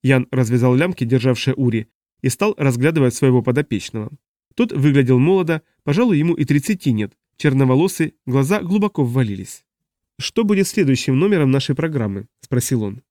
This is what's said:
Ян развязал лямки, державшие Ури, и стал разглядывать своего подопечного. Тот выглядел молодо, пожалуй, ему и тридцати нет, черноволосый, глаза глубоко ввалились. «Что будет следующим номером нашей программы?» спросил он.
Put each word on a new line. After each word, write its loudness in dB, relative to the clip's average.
Ян 2
развязал 2
лямки, 0
державшие 0
Ури, -2
и -2
стал -2
разглядывать 0
своего 2
подопечного. -4
Тот -2
выглядел 4
молодо, 2
пожалуй, 0
ему 0
и -2
тридцати 0
нет, -4
черноволосый, 0
глаза 0
глубоко -2
ввалились. -4
«Что -4
будет 2
следующим 0
номером 2
нашей 0
программы?» -6
спросил -4
он. -10